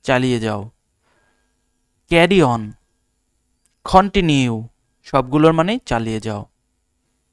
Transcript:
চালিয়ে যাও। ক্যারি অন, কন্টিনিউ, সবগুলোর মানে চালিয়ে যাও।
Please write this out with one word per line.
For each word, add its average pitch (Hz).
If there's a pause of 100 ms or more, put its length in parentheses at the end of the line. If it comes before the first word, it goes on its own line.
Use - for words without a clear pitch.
চালিয়ে 127
যাও। 107 (1400)
ক্যারি 170
অন, 113 (1120)
কন্টিনিউ, 143 (360)
সবগুলোর 143
মানে 180
চালিয়ে 113
যাও। 107 (880)